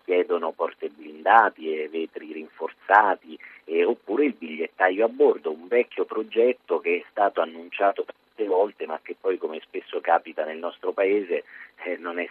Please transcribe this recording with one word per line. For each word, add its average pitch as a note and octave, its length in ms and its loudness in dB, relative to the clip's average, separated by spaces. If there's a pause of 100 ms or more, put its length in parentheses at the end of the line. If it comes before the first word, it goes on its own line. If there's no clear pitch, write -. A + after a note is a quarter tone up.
chiedono F2 480 0
porte E2 380 -6
blindate D#2 960 2
e D2+ 40 -8
vetri D#2+ 440 -8
rinforzati, E2 1080 0 (260)
eh, E2 200 2
oppure A#2 420 0
il C3 120 -2
bigliettaio F#2 680 0
a - 20 0
bordo, B2 420 2
un D#2 160 -10
vecchio A#2 380 0
progetto A2 760 -2
che E2+ 180 -2
è E2+ 140 -8
stato G2+ 300 0
annunciato F2 640 -2
tante - 420 -10
volte F#2+ 400 0
ma D#2 160 -8
che - 160 -12
poi, F#2+ 200 -2
come D#2+ 240 -8
spesso - 400 -10
capita E2 420 0
nel D#2 140 -8
nostro F2 340 -6
paese, G2 520 0 (400)
eh, F2+ 120 -6
non F2 220 -8
è E2+ 120 -6